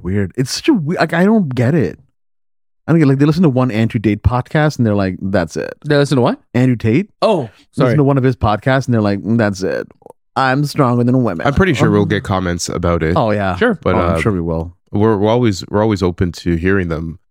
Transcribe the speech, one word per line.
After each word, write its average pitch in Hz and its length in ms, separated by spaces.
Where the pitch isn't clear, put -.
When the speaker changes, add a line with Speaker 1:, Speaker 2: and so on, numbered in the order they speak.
Speaker 1:
weird. 95 340
It's 131 160
such - 160
a 330 40
we-, 175 240
like, - 160
I 170 120
don't 196 300
get 123 200
it. 123 240
I 131 60
don't 170 60
get, 151 100
like, 135 100
they 139 60
listen 156 200
to 160 40
one 127 220
Andrew 110 300
Tate 104 220
podcast 143 540
and 120 100
they're 104 80
like, 95 260
"That's 95 360
it." - 160
Speaker 2:
They 151 100
listen 143 200
to 123 60
what? 175 180
Speaker 1:
Andrew 127 240
Tate. 117 340
Speaker 2:
Oh, 190 200
Speaker 1:
Listen 110 80
Speaker 2:
sorry. 127 240
Speaker 1:
to 147 80
one 139 140
of 123 60
his 127 120
podcasts 127 500
and 123 80
they're 113 60
like, 101 220
"Mm, 113 160
that's 101 240
it. 62 260
I'm 131 300
stronger 123 360
than 123 220
women." 90 220
Speaker 3:
I'm 139 80
pretty 180 200
sure 120 160
we'll 104 120
Speaker 1:
Um, - 60
Speaker 3:
get 101 160
comments 92 440
about 85 340
it. 80 140
Speaker 1:
Oh, 117 140
yeah. 101 260
Speaker 2:
Sure. 214 260
Speaker 3:
But, - 120
Speaker 1:
Oh, 107 60
I'm 85 160
Speaker 3:
uh, 80 40
Speaker 1:
sure 110 120
we 92 80
will. 82 360
Speaker 3:
we're, 107 240
we're 101 140
always, 113 400
we're 104 120
always 107 200
open 90 300
to 85 240
hearing 92 320
them, 80 300